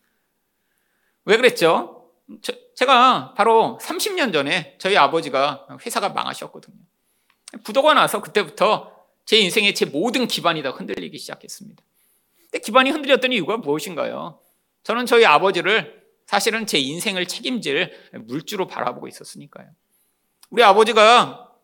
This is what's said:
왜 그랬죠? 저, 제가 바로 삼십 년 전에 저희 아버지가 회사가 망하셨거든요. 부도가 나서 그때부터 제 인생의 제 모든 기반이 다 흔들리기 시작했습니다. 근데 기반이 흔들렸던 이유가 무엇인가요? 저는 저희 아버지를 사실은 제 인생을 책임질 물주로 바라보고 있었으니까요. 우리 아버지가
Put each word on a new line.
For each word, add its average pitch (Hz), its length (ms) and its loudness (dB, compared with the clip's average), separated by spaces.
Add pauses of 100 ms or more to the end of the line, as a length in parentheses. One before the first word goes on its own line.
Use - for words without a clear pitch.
(1300)
왜 196 100 4
그랬죠? 226 760 0 (320)
저, - 100 -8 (220)
제가 247 600 2
바로 214 460 2
삼십 370 340 -6
년 277 180 -2
전에 156 480 -2
저희 190 160 0
아버지가 143 880 0
회사가 226 220 -4
망하셨거든요. 147 680 -10 (840)
부도가 277 320 0
나서 202 260 2
그때부터 185 760 -2 (300)
제 220 120 4
인생의 202 360 2
제 - 100 -2
모든 220 440 -2
기반이 160 340 -2
다 135 80 -6
흔들리기 165 480 -12
시작했습니다. - 640 -18 (600)
근데 - 180 -12
기반이 254 300 2
흔들렸던 277 420 -2
이유가 208 240 -2
무엇인가요? 151 800 -8 (460)
저는 240 200 -4
저희 233 220 4
아버지를 175 760 2 (260)
사실은 220 380 -2
제 - 140 -2
인생을 175 480 -6
책임질 180 680 -6 (280)
물주로 160 480 -10
바라보고 123 400 -8
있었으니까요. - 580 -20 (840)
우리 220 120 2
아버지가 214 880 4 (140)